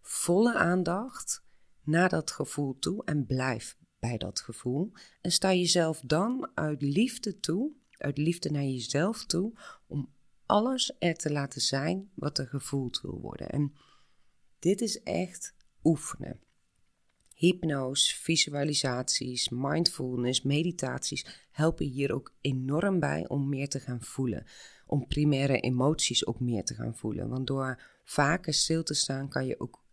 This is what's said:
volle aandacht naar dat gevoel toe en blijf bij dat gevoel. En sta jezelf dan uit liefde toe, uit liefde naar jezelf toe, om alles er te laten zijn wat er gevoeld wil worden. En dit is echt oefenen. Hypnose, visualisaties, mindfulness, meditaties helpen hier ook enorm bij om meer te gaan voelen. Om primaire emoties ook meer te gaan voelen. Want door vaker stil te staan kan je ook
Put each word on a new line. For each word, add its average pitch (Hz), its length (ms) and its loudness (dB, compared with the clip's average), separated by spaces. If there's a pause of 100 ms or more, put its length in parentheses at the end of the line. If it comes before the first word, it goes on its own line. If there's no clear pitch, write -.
volle 220 540 4
aandacht 180 880 0 (380)
naar 165 260 4
dat 160 220 0
gevoel 139 480 -4
toe 196 260 -2
en 147 220 0
blijf 127 500 -2 (220)
bij 117 200 -2
dat - 220 -6
gevoel. 135 520 -4 (280)
En 175 120 -2
sta 190 220 4
jezelf 170 500 4
dan 202 500 0
uit 151 280 0
liefde 180 580 0
toe, 226 320 0 (240)
uit 143 220 -4
liefde 160 320 0
naar 143 120 0
jezelf 139 640 0
toe, 196 260 0 (340)
om 139 220 -6 (420)
alles 247 480 2
er 170 160 2
te 151 180 -2
laten 139 280 -2
zijn 170 540 0
wat 143 240 -4
er 135 80 -4
gevoeld 135 540 -4
wil - 200 -8
worden. - 300 -8
En 143 240 0 (840)
dit 196 220 2
is 226 220 -2
echt - 520 -4 (300)
oefenen. - 560 0 (960)
Hypnose, 147 840 2
visualisaties, 139 1300 0
mindfulness, 131 960 0
meditaties 143 1080 -2
helpen 156 360 0
hier 139 260 -2
ook - 280 -6
enorm 143 600 2
bij 143 280 0
om 139 200 0
meer 139 200 -2
te 135 120 -6
gaan 123 220 -6
voelen. 120 440 -4 (400)
Om 135 200 0
primaire 139 540 2
emoties 127 680 2
ook 117 140 -2
meer 120 240 0
te - 100 -4
gaan 113 220 -6
voelen. - 320 -4
Want 127 180 -4
door 135 360 -4 (220)
vaker 156 500 0
stil 165 280 2
te 160 120 -4
staan 135 340 -2
kan 131 180 -2
je - 140 -4
ook - 320 -10